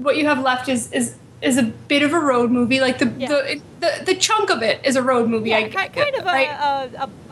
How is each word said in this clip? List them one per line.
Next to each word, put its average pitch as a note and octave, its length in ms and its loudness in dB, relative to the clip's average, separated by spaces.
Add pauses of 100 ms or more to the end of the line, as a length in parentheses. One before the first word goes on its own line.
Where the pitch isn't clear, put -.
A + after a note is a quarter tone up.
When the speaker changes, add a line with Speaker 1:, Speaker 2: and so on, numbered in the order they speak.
Speaker 1:
what C#4 140 2
you D4+ 100 2
have C#4 160 2
left B3+ 260 -2
is, A#3+ 240 -2
is, A#3+ 240 -2 (260)
is C4 160 2
a C#4 40 4
bit C#4 400 0
of D4 100 2
a F4 60 2
road B3 320 2
movie. B3 300 2
Like, C4 180 2
the, A#3 200 2
Speaker 2:
Yeah. B3+ 100 -4
Speaker 1:
the, C#4+ 320 -2 (200)
the, E4+ 260 -2
the F#4 80 4
chunk G#4 360 0
of B3 120 0
it A3 220 0
is C4+ 120 2
a C4 60 2
road A#3+ 260 2
movie, A3+ 220 -2
Speaker 2:
Yeah, A3 80 2
Speaker 1:
I A3 60 0
Speaker 2:
ki-, G#3+ 60 -8
Speaker 1:
get F#4+ 220 -4
Speaker 2:
kind D5 160 0
Speaker 1:
it, C5+ 80 -4
Speaker 2:
of A4 60 -4
a, - 40 -4
Speaker 1:
right? C#4+ 220 2
Speaker 2:
a, C#4 560 -2
a, C4 60 -10 (220)